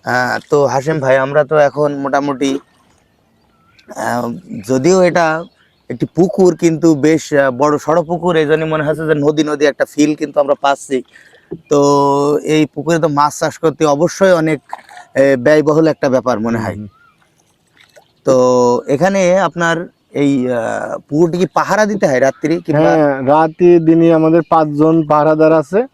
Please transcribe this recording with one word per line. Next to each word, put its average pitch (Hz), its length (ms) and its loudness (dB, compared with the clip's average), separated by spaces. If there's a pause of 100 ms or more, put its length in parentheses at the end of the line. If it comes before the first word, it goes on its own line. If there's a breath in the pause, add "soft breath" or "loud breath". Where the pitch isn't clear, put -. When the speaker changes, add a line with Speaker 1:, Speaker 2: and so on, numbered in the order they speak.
Speaker 1:
আহ, 123 340 -2 (120)
তো 143 160 2
হাশেম 139 340 -2
ভাই, 131 180 2
আমরা 139 260 0
তো 151 120 -2
এখন 143 380 0
মোটামুটি, 139 640 -4 (1400)
আহ, 117 360 -4 (360)
যদিও 156 340 2
এটা 165 420 0 (440)
একটি 143 180 -6
পুকুর, 180 500 2
কিন্তু 165 380 2
বেশ, 151 380 0
আহ, 139 180 2
বড় 143 280 0
সড়ো 165 240 0
পুকুর, 165 340 -4
এই 156 100 0
জন্য 156 180 0
মনে 156 200 -4
হচ্ছে 156 220 -4
যে 156 80 0
নদী 151 300 0
নদী 147 200 -2
একটা 139 200 -2
ফিল 147 300 0
কিন্তু 147 260 -4
আমরা 139 200 0
পাচ্ছি। 139 420 -4 (680 soft breath)
তো 143 680 0
এই 151 280 0
পুকুরে 156 320 -4
তো 156 100 0
মাছ 143 300 -2
চাষ 156 200 -6
করতে 160 260 -2
অবশ্যই 160 480 0
অনেক, 156 280 0 (540 loud breath)
এ, 135 220 2
ব্যয়বহুল 151 500 2
একটা 147 220 -2
ব্যাপার 120 320 -2
মনে 117 180 -4
হয়। 101 160 -8
Speaker 2:
হুম। 104 120 -12 (1400)
Speaker 1:
তো 127 640 2
এখানে 180 520 0
আপনার 170 480 -4 (240)
এই, 139 360 -2
আহ, 113 500 -6
পুকুরটি 165 400 -2
কি 185 160 0
পাহারা 185 320 0
দিতে 202 200 -2
হয় 131 140 0
রাত্রি 151 400 -2
কিংবা? 151 200 -2
Speaker 2:
হ্যাঁ, 147 440 2
রাতে 160 540 4
দিনে 165 340 4
আমাদের 160 360 2
পাঁচজন 160 580 2
পাহারাদার 156 460 2
আছে। 180 420 0